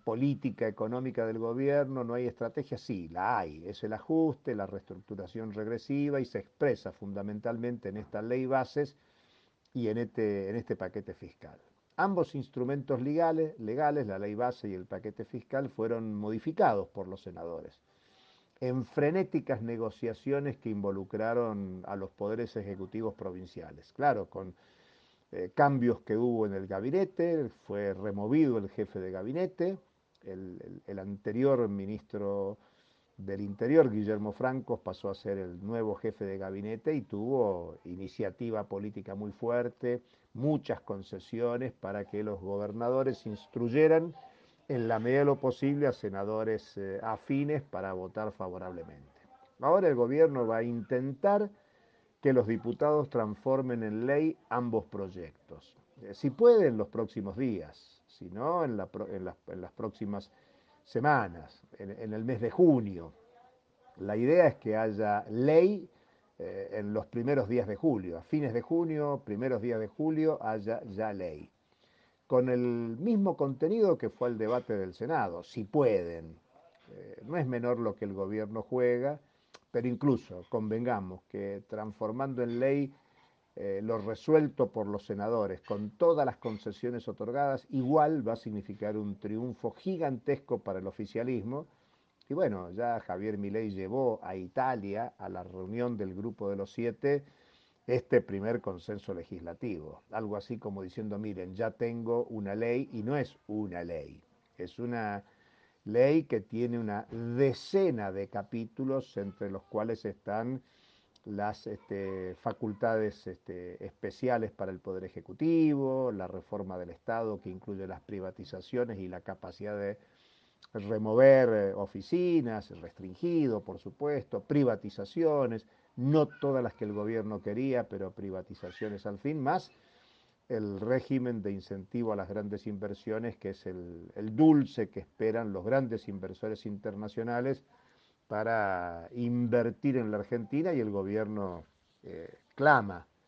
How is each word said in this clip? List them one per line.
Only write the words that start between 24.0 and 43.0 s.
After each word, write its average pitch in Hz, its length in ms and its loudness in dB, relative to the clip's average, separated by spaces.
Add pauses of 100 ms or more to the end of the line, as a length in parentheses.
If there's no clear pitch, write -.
con, 92 240 -10 (800)
eh, 92 220 -6
cambios 135 480 4
que 107 140 0
hubo 117 300 2
en 98 80 -2
el 95 140 -6
gabinete, 156 840 0 (160)
fue 101 260 -2
removido 107 640 2
el 98 140 -2
jefe 101 300 -4
de 92 100 -6
gabinete, 170 640 -2 (460)
el, 92 420 -10
el, 90 220 -16
el 98 140 -8
anterior 113 680 2
ministro 101 880 -4 (600)
del 98 220 -6
Interior, 117 500 6
Guillermo 104 400 0
Francos, 127 500 -2
pasó 98 300 -8
a 95 60 -6
ser 101 200 -6
el 90 260 -8
nuevo 110 340 -2
jefe 110 280 -6
de 98 140 -4
gabinete 104 560 -4
y 131 80 -2
tuvo 101 840 0
iniciativa 101 840 -6
política 101 480 -8
muy 104 160 -6
fuerte, 120 680 -2 (320)
muchas 131 480 0
concesiones 117 920 -4
para 101 320 -6
que 104 180 -6
los 101 180 -4
gobernadores 113 840 0